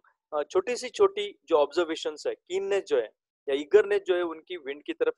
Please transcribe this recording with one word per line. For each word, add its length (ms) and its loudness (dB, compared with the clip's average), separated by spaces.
अ, 100 -2
छोटी 320 -2
सी 140 -8
छोटी 560 0
जो 100 2
observations 720 -2
है, 80 -2
keenness 480 -4
जो 140 0
है 120 0
या 40 -2
eagerness 480 4
जो 140 0
है 80 0
उनकी 340 -10
wind 260 -12
की 100 -8
तरफ 240 -2